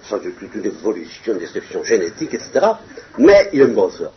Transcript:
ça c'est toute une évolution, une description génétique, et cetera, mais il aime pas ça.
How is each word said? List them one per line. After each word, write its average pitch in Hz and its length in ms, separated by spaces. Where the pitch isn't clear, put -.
ça 104 140
c'est 90 140
toute - 180
une 104 120
évolution, 87 680
une 90 40
description 82 460
génétique, 110 500
et 113 60
cetera, - 400
mais 196 340
il 139 80
aime 120 140
pas 95 160
ça. - 260